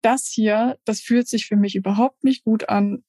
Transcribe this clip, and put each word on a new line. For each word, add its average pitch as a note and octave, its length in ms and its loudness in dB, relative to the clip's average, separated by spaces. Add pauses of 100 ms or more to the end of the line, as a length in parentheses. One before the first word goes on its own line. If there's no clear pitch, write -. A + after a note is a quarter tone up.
„Das B3 260 2
hier, A3 560 0
das A3 160 -4
fühlt B3 280 0
sich - 180 -4
für G#3 100 -2
mich G3 200 2
überhaupt G3+ 480 -2
nicht C4 200 0
gut A3 240 0
an, G3+ 400 0